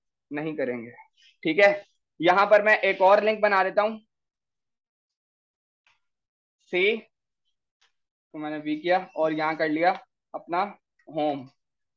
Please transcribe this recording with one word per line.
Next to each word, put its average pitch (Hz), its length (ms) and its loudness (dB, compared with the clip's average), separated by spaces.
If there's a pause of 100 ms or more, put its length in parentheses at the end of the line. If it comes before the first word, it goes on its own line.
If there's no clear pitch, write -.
(300)
नहीं 151 260 -8
करेंगे। 123 340 -6 (520)
ठीक 160 160 -2
है, 202 260 4 (360)
यहाँ 180 260 4
पर 208 160 6
मैं 208 160 4
एक 190 240 -2
और 202 220 6
link 214 160 -2
बना 202 240 2
देता 190 180 -2
हूँ, 220 180 -4 (2500)
सी 196 360 -2
को - 1400 -20
मैंने 151 200 -8
V 151 180 -6
किया 175 220 0 (180)
और 160 160 0
यहाँ 156 240 -4
कर 156 120 -2
लिया 165 240 0 (420)
अपना 165 280 -4 (460)
home, 147 400 -4 (480)